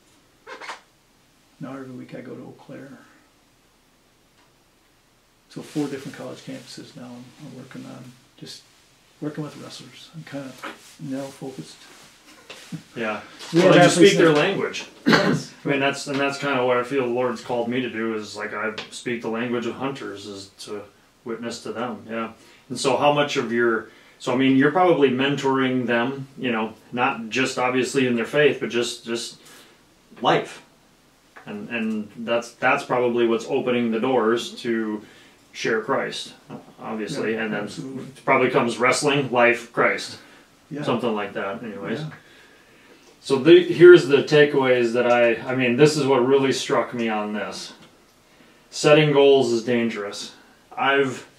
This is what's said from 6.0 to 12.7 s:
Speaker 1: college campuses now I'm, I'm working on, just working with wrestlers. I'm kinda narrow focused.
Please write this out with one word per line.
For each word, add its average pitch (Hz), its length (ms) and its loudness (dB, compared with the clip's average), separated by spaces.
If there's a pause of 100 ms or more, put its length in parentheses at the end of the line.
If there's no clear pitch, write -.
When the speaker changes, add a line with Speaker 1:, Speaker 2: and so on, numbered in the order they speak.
Speaker 1:
college 131 240 -14
campuses - 560 -18
now 127 100 -18
I'm, 123 180 -18 (220)
I'm 131 100 -18
working 131 300 -18
on, 131 260 -18 (240)
just - 260 -18 (580)
working 151 220 -10
with 143 200 -12
wrestlers. - 520 -20
I'm 160 100 -16
kinda 139 280 -14 (480)
narrow 139 280 -8
focused. 135 500 -16 (1160)